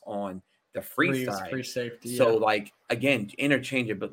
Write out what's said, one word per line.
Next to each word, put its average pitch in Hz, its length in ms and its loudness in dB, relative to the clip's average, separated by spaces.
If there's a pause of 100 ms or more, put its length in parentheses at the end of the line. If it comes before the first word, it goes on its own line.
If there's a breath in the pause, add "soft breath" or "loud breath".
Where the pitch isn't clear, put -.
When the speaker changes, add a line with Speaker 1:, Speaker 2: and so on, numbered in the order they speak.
Speaker 1:
on 101 360 -6 (360)
the - 40 -6
free - 280 0
Speaker 2:
Free, 131 160 0
Speaker 1:
side. 98 240 -4
Speaker 2:
free 131 140 -4
safety, 120 520 -6
Speaker 1:
So, 120 160 6
Speaker 2:
yeah. 113 60 6
Speaker 1:
like, 107 340 2 (180)
again, 113 480 0
interchangeable, 120 760 0